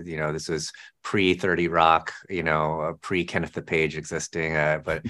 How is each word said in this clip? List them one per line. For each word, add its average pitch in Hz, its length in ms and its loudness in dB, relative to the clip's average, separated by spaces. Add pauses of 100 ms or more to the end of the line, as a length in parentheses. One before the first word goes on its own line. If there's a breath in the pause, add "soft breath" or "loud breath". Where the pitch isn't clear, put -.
you 82 100 -8
know, 76 160 -2
this 78 160 -6
was 78 240 -4 (320 loud breath)
pre 92 300 4
thirty 90 340 2
Rock, 82 460 4 (160)
you 87 140 -4
know, 78 360 0
uh, 80 140 -2
pre 87 320 -2
Kenneth 85 260 -4
the 82 100 -8
Page 78 360 -2
existing. 80 580 -4
Uh, 76 260 2
but 80 280 -4